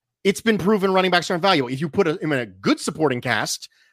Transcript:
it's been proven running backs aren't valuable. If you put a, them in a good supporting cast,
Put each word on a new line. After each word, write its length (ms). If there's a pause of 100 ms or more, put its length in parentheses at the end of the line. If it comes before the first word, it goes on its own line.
(240)
it's 180
been 160
proven 360
running 180
backs 200
aren't 100
valuable. 280
If 120
you 80
put 180
a, 80
them 180
in 60
a 60
good 340
supporting 420
cast, 480 (240)